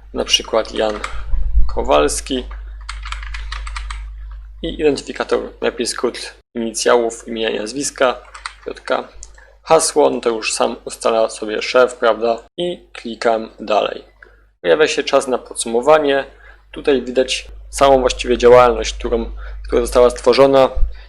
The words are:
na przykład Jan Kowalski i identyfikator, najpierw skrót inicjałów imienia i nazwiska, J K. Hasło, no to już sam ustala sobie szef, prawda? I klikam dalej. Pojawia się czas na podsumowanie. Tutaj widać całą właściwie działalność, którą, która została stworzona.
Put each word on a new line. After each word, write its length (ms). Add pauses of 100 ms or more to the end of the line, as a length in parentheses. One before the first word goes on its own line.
(140)
na 100
przykład 500
Jan 260 (760)
Kowalski 680 (2250)
i 180
identyfikator, 600 (200)
najpierw 300
skrót 440 (200)
inicjałów 720
imienia 220
i 80
nazwiska, 580 (500)
J 140
K. 280 (540)
Hasło, 480
no 100
to 100
już 220
sam 320
ustala 440
sobie 340
szef, 320
prawda? 440 (200)
I 200 (140)
klikam 580 (100)
dalej. 440 (560)
Pojawia 280
się 160
czas 240
na 100
podsumowanie. 840 (480)
Tutaj 300
widać 460 (220)
całą 300
właściwie 380
działalność, 560
którą, 360 (360)
która 160
została 280
stworzona. 600 (380)